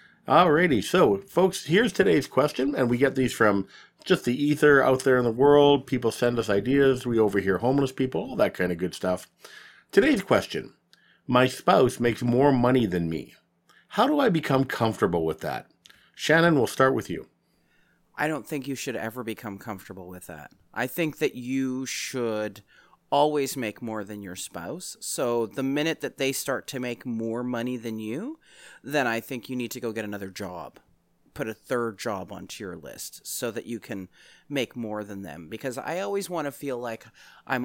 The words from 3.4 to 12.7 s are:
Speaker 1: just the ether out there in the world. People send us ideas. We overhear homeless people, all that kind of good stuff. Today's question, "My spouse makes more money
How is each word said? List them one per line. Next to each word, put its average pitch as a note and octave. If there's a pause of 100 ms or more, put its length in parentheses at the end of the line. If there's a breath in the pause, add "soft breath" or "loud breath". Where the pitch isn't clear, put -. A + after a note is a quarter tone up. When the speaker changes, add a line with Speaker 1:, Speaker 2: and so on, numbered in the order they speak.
Speaker 1:
just -
the B2
ether D3
out B2+
there B2+
in B2
the A#2
world. C#3+
People B2
send A#2+
us G#2+
ideas. B2
We A#2+
overhear G2
homeless C3+
people, C3+
all C4
that G2+
kind F2+
of E2+
good F2
stuff. F#2 (640 loud breath)
Today's B3
question, - (540 soft breath)
"My B2
spouse C3+
makes A#2+
more B2
money B2